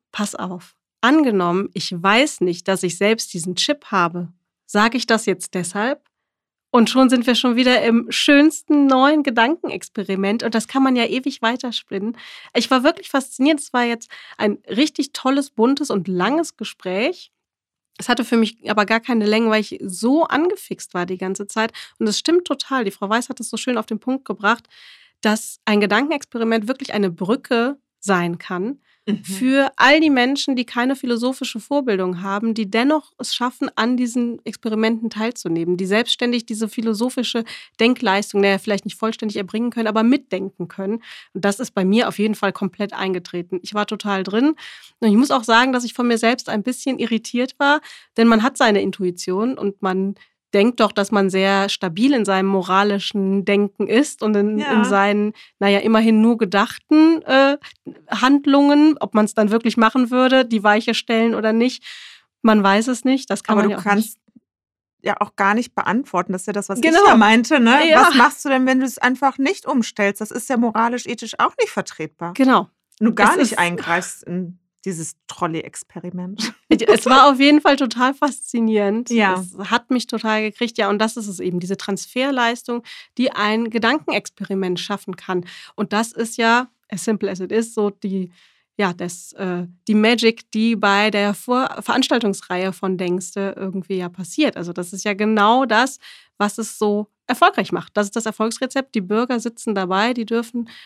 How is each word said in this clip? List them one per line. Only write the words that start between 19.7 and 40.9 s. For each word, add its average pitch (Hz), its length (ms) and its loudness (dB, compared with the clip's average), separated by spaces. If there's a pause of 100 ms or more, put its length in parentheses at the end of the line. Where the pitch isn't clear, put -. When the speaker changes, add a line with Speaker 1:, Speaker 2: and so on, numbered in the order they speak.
Speaker 1:
so 226 400 0
angefixt - 680 -4
war 180 100 -4
die 185 140 -8
ganze 190 300 -6
Zeit. 226 240 -4 (260)
Und 220 80 -2
es 208 120 -2
stimmt 349 280 0
total. 269 380 -4
Die 196 80 -4
Frau 196 180 -8
Weiß 233 180 -2
hat - 120 -12
es 226 100 -12
so 226 80 -8
schön 247 180 -4
auf 220 80 -4
den 214 140 -8
Punkt 262 260 -6
gebracht, 214 440 -4 (520)
dass - 460 -4
ein 208 160 2
Gedankenexperiment 226 840 -2
wirklich 262 280 -8
eine 196 160 0
Brücke 233 680 -2 (220)
sein 175 400 -2
kann 196 400 -8 (280)
Speaker 2:
Mhm. 208 180 -4
Speaker 1:
für 262 520 0
all 269 220 6
die 320 120 4
Menschen, 269 460 0
die 247 100 -2
keine 247 280 -2
philosophische 247 640 -4
Vorbildung 196 600 -2
haben, 202 320 -4
die 214 180 -4
dennoch 277 460 0
es - 180 -10
schaffen, 247 400 -4
an 240 220 0
diesen 240 480 -4
Experimenten 220 640 -4
teilzunehmen, 180 680 -4
die 190 80 -4
selbstständig 240 580 -2
diese 220 240 -6
philosophische 226 760 -4 (360)
Denkleistung, 214 600 2
naja, 196 160 2
vielleicht 196 260 -4
nicht - 140 -12
vollständig 220 400 -6
erbringen 214 320 -4
können, 226 180 -4
aber 214 140 0
mitdenken 196 680 -2
können. 202 340 -6 (300)